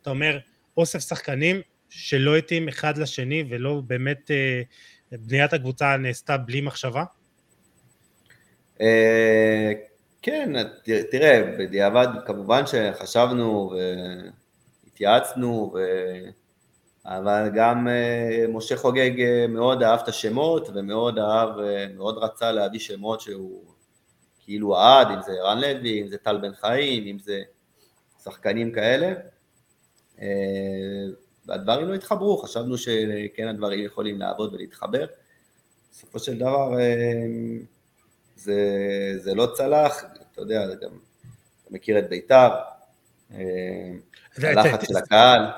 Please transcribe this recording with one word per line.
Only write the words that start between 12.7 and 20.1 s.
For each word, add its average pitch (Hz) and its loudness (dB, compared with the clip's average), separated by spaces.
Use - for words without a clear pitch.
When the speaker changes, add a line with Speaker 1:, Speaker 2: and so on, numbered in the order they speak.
Speaker 2:
והתייעצנו, 117 0
ו-, 92 -4
אבל 101 -2
גם, 120 2
אה, 117 0
משה 113 -4
חוגג, 127 2
אה, 120 2
מאוד 120 2
אהב 113 4
את - -6
השמות, 131 -2